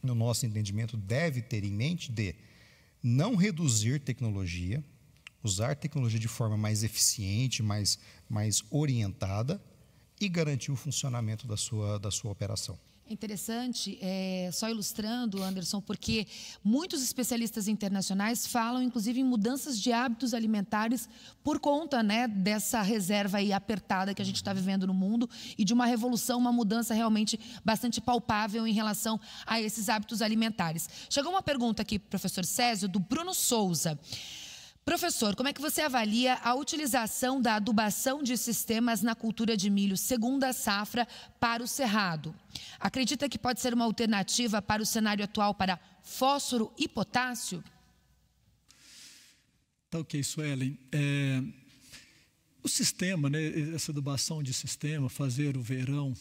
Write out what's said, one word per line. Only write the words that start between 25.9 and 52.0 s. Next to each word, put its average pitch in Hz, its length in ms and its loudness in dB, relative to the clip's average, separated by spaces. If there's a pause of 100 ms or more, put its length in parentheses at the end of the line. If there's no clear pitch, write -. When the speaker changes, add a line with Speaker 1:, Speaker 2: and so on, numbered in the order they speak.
Speaker 2:
uma 247 120 4
mudança 226 440 2
realmente 220 440 2 (240)
bastante 220 380 2
palpável 226 640 2
em 226 80 2
relação 214 480 0 (240)
a 226 160 0
esses 214 260 -2
hábitos 214 360 0
alimentares. 220 640 0 (180)
Chegou 285 240 0
uma 381 120 2
pergunta 240 400 2
aqui, 202 160 -2
professor - 440 -4
Césio, 214 460 2
do 190 100 0
Bruno 330 360 -2
Souza. 175 640 2 (840)
Professor, 302 520 0
como 262 140 0
é 277 40 -4
que - 60 -10
você 302 220 -2
avalia 247 600 2
a 247 100 2
utilização 262 880 0
da 220 140 4
adubação 220 640 2
de 247 160 0
sistemas 226 640 0
na 226 140 2
cultura 226 420 0
de 185 100 2
milho 202 300 4
segunda 262 560 2
safra 208 540 0 (320)
para 233 240 0
o 233 40 -4
cerrado? 190 680 0 (440)
Acredita 262 480 0
que - 120 -4
pode 247 200 -2
ser 247 140 0
uma 240 100 4
alternativa 220 760 2
para 214 220 0
o - 20 0
cenário 208 400 2
atual 208 300 2
para 185 240 2 (240)
fósforo 254 760 2
e 302 100 0
potássio? 233 760 -2 (2250)
Speaker 3:
Tá 165 80 -6
ok, 151 260 -4
Suelen. 143 540 -2 (140)
É, 143 500 2 (1200)